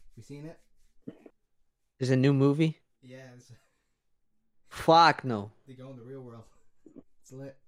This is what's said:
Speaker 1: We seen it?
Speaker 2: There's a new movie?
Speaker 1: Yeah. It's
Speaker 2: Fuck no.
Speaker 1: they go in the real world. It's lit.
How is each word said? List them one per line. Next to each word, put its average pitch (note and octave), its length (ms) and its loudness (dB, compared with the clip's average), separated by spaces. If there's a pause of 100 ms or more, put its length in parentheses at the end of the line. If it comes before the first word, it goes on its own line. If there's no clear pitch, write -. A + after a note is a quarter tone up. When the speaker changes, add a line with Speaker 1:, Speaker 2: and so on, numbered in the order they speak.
(160)
Speaker 1:
We A#2 60 -20
seen C#3+ 240 -16
it? D#3+ 120 -18 (1400)
Speaker 2:
There's C3 120 -2
a C3 60 4
new C3+ 160 4
movie? C#3+ 460 2 (240)
Speaker 1:
Yeah. B2+ 160 -20 (180)
It's B2 160 -20 (1160)
Speaker 2:
Fuck D#3+ 540 4
no. G#2+ 260 -6 (160)
Speaker 1:
they C3 80 -20
go C3 160 -18
in C3+ 60 -18
the A#2 60 -20
real C3+ 200 -16
world. A#2 220 -18 (800)
It's - 100 -20
lit. C3+ 240 -16 (100)